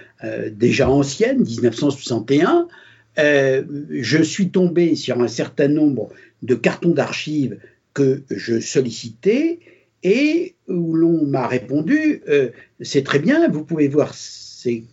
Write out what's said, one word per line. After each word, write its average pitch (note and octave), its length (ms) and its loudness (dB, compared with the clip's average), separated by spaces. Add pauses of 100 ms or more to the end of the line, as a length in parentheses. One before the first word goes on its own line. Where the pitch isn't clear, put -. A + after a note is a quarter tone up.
(240)
euh, A2 280 -8
déjà A#2+ 380 2
ancienne, G#3 540 2
dix-neuf A2+ 320 -2
cent C#3+ 160 0
soixante A#2 400 -4
et D3 100 4
un, E4+ 260 2 (520)
euh, C#3 440 4 (260)
je C#3+ 340 0
suis - 260 0
tombé E3+ 460 2
sur A#2+ 260 -2
un A#2+ 60 2
certain C#3+ 400 -2
nombre D3 420 2 (320)
de A#2+ 140 0
cartons - 360 0
d'archives C#3 640 -2 (360)
que C3+ 360 0
je A2+ 300 -4
sollicitais F#3 1000 -2 (440)
et D4+ 520 0 (120)
où E3+ 280 -2
l'on E3 300 2
m'a C3 220 -2
répondu, D#3 800 -2
euh, « C#3+ 220 2 (320)
C'est - 220 -2
très - 160 0
bien, D4 300 2
vous D3+ 140 -4
pouvez D3+ 240 0
voir C#3 260 0
ces - 800 -8